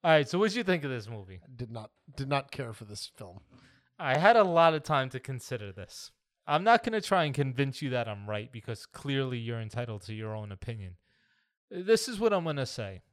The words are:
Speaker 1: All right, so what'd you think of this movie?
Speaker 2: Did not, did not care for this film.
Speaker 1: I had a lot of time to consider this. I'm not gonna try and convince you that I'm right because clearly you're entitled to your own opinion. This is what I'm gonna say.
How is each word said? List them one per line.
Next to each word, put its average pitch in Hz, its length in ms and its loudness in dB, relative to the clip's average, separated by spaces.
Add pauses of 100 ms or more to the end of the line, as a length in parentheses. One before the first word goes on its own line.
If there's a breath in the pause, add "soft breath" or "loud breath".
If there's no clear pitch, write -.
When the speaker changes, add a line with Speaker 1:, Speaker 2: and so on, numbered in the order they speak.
Speaker 1:
All 165 80 6
right, 151 180 6
so 175 80 -2
what'd 202 180 2
you 240 80 -2
think 180 200 2
of 139 80 -4
this 113 180 -8
movie? 95 300 -14 (160)
Speaker 2:
Did 117 160 -12
not, 110 180 -12 (260)
did 135 140 -6
not 135 220 -2
care 117 220 -8
for 110 120 -16
this 104 300 -12
film. 95 240 -16 (580 soft breath)
Speaker 1:
I 143 220 2
had 208 160 8
a 220 80 8
lot 165 320 6
of 151 80 -2
time 135 260 0
to 123 100 -8
consider 117 520 -8
this. - 400 -16 (340)
I'm 156 180 0
not 233 200 6
gonna 220 180 -2
try 180 220 2
and 143 100 -2
convince 135 480 -2
you 143 100 -4
that 120 160 -2
I'm 104 220 -10
right 107 220 -6
because 113 340 -10
clearly 131 540 -4
you're 117 200 -6
entitled 113 440 -8
to 110 100 -10
your 110 220 -8
own 107 160 -10
opinion. 98 460 -10 (760)
This 202 360 2
is 226 120 -8
what 220 140 4
I'm 180 100 2
gonna 143 240 -2
say. 98 340 -8 (120)